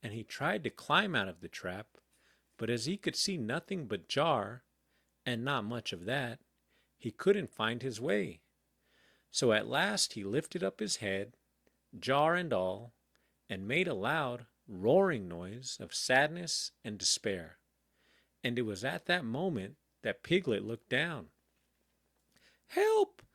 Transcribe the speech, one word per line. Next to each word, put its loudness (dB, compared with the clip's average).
And -8
he -8
tried -2
to -2
climb 2
out 2
of -10
the -12
trap, -8
but -4
as 0
he -2
could -4
see 0
nothing -4
but -6
jar, 2
and -2
not 0
much -6
of -8
that, -2
he -4
couldn't 2
find 0
his -6
way. 0
So 4
at 6
last 0
he -8
lifted -2
up -2
his -2
head, -4
jar 4
and 0
all, 0
and -8
made 0
a -2
loud, -2
roaring 4
noise -10
of -12
sadness 2
and -8
despair. -2
And -2
it 0
was -4
at -4
that 0
moment -4
that -4
Piglet 2
looked -8
down. -2
Help! 2